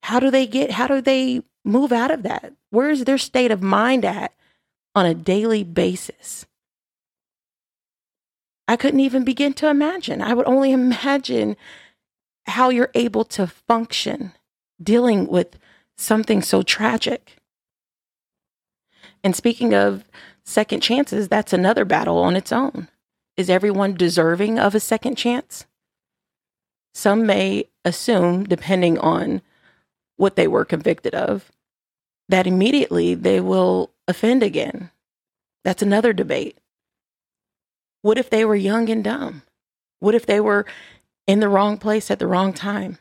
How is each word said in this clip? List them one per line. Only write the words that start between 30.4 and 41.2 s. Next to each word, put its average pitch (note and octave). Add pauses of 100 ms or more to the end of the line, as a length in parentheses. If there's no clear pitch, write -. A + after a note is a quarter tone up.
were -
convicted -
of, - (800)
that F#3
immediately F#3
they F#3
will F#3 (160)
offend A3+
again. - (760)
That's F#3
another G#3+
debate. D#3 (1500)
What G#3+
if B3+
they A3
were G#3+
young G#3
and A3
dumb? G3 (560)
What G#3
if A#3
they G#3
were G#3 (600)